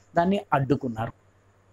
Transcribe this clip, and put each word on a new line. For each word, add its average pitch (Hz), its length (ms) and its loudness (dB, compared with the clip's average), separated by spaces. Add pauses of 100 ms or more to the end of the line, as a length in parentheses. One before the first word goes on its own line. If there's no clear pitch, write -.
(160)
దాన్ని 185 240 2 (140)
అడ్డుకున్నారు. 131 600 -2 (600)